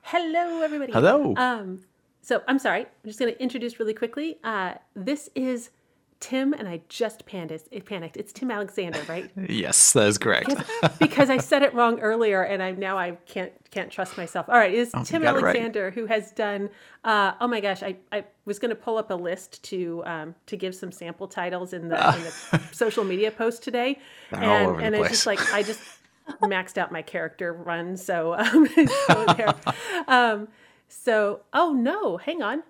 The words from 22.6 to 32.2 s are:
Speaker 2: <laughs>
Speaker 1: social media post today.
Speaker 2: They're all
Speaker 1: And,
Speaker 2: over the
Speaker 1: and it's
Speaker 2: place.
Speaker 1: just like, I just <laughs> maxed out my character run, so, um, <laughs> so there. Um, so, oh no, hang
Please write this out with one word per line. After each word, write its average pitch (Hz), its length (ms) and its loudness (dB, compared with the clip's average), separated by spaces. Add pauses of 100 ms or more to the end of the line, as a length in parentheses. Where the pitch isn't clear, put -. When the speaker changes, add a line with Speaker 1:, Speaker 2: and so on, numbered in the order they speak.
Speaker 2:
<laughs> - 60 -18
Speaker 1:
social 220 320 0
media 196 280 0
post 233 300 -4
today. 247 360 -2 (320)
Speaker 2:
They're 185 140 -6
all 208 120 6
Speaker 1:
And, 196 120 4
Speaker 2:
over 170 100 0
the - 80 -2
Speaker 1:
and 214 80 0
it's 214 80 2
Speaker 2:
place. - 80 2
Speaker 1:
just 233 160 0
like, 202 260 0
I 208 100 2
just 214 180 -6 (320)
<laughs> - 300 -8
maxed 190 360 -2
out 175 120 -2
my 160 120 -8
character 170 500 -6
run, 170 460 -6
so, 170 360 -2
um, 233 320 6
<laughs> 339 400 4
so - 180 6 (120)
there. 220 180 2 (540)
Um, 226 400 4 (400)
so, 214 520 0 (120)
oh 320 220 4
no, 262 420 0
hang 311 260 -6